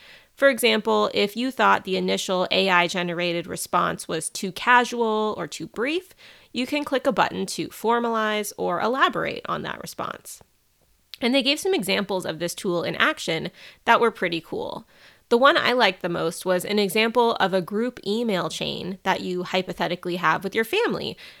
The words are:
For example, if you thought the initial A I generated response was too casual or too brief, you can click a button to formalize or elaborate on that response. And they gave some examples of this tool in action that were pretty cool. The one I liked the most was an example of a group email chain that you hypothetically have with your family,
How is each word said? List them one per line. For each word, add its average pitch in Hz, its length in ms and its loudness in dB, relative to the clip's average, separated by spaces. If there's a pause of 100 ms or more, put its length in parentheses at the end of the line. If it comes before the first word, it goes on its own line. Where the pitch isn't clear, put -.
(340)
For 277 160 4
example, 220 640 2
if 202 240 0
you 254 140 -2
thought 202 320 4
the 185 140 -2
initial 185 520 0
A 190 180 2
I 175 200 4
generated 175 580 -2
response 175 640 -2
was 160 200 -4
too - 240 -6
casual 233 840 2
or 175 80 -6
too 165 220 -10
brief, 302 480 -6 (360)
you 247 140 -4
can 294 180 -2
click 262 220 -4
a 269 60 4
button 185 340 0
to 180 220 -6
formalize 220 880 -2
or 180 240 -2
elaborate 233 680 0
on - 140 -4
that - 220 -8
response. - 580 -12 (800)
And 247 140 0
they 277 80 2
gave 285 160 0
some 381 160 0
examples 196 500 -2
of 156 140 -6
this 170 160 -4
tool 175 260 -2
in - 140 -4
action 175 560 -2 (340)
that 233 160 6
were 226 80 6
pretty 170 320 -2
cool. - 460 -8 (400)
The 240 100 4
one 285 200 6
I 240 160 2
liked 233 280 2
the 180 80 -4
most 165 340 -2
was 180 220 0
an 208 140 2
example 226 560 4
of 185 180 2
a 190 80 2
group 220 420 -4
email 208 460 0
chain 165 540 -6
that 190 180 0
you 180 220 -4
hypothetically 180 720 -2
have 165 280 0
with 196 120 -6
your 220 80 0
family, 381 540 -2 (240)